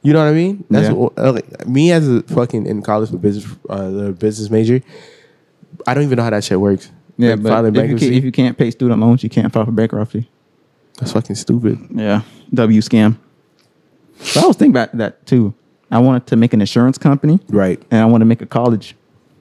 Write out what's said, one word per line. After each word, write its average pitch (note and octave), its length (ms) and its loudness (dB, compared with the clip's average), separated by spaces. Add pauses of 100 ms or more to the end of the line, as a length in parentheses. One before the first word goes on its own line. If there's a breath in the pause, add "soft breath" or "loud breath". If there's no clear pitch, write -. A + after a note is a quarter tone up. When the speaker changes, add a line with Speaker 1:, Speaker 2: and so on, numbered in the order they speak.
Speaker 1:
You D3 100 2
know D#3+ 80 4
what D3+ 100 2
I - 40 2
mean? F#3+ 340 -2
That's G#3+ 200 2
Speaker 2:
Yeah. - 60 0
Speaker 1:
what, - 240 -4
uh, C3 140 2
like, - 340 -10
me C#3+ 260 2
as D#3 160 2
a A#2+ 140 2
fucking A#2+ 440 -4
in G#2 160 -6
college G#2+ 280 -2
for F2+ 80 -8
business, G#2 280 -4 (220)
uh, G2 220 -8
the G2+ 220 -6
business G#2+ 380 -6
major, A2+ 300 0 (1040 soft breath)
I B2 80 0
don't D3 100 0
even C3 120 -2
know A#2 60 0
how A#2 80 -2
that G#2 140 -2
shit F#2+ 160 -2
works. G2+ 300 -2 (260)
Speaker 2:
Yeah, A#2 140 2
Speaker 1:
Like, G#2 140 -2
Speaker 2:
but A2 40 -2
Speaker 1:
filing A2+ 220 2
Speaker 2:
if G#2 60 0
you G#2+ 40 2
Speaker 1:
bankruptcy. A2+ 260 0
Speaker 2:
can't, B2 120 2
if C3 60 -2
you B2+ 80 -4
can't B2 260 0
pay A#2 120 0
student A#2+ 300 -2
loans, A#2 240 2
you B2 60 -4
can't A#2 220 -2
file A2 120 0
for A#2 80 -4
bankruptcy. G#2+ 560 -4 (680)
Speaker 1:
That's - 140 -8
fucking A2 240 -4
stupid. A#2 420 -2 (120)
Speaker 2:
Yeah. G#2+ 320 -2 (320 loud breath)
W A2 260 2
scam. A2 360 2 (1160)
But - 100 0
I - 20 4
was D#4 100 4
thinking D4 160 4
about A#2+ 260 -2
that - 280 -6
too. A2+ 280 0 (360)
I A2+ 80 0
wanted B2+ 300 2
to A#2+ 80 0
make A#2 160 2
an G#2+ 80 2
insurance A#2+ 380 0
company. D3+ 400 2 (100)
Speaker 1:
Right. G2 320 0 (100)
Speaker 2:
And A2 100 2
I A2 60 4
want A#2 140 4
to A2 60 4
make A2+ 160 0
a - 40 -16
college A#2 480 -2 (460)